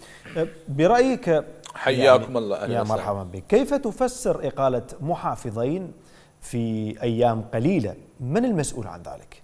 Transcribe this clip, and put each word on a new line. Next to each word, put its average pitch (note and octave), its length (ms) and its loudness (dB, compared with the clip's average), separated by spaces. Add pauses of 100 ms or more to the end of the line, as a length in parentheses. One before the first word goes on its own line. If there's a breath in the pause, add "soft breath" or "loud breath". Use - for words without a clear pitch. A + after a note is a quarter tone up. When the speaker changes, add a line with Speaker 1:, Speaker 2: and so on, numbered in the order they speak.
(680 loud breath)
Speaker 1:
برأيك F3 760 4 (320)
Speaker 2:
حياكم B2+ 480 6
Speaker 1:
يعني B2+ 140 -4
Speaker 2:
الله، G#2 200 -2
أهلا G2+ 160 -4
Speaker 1:
يا A#2 80 0
Speaker 2:
وسهلا. G#2+ 140 0
Speaker 1:
مرحبا G2 280 -4
بك. F#2 260 -12
كيف B3+ 240 4
تفسر A#3+ 760 -2
إقالة B2+ 360 0 (180)
محافظين C#3+ 920 -4 (480 soft breath)
في A2 640 -4
أيام A#2 380 2 (120)
قليلة؟ A#2 420 0 (240)
من D#3+ 260 0
المسؤول D3+ 420 -2
عن F2 140 -14
ذلك؟ - 420 -18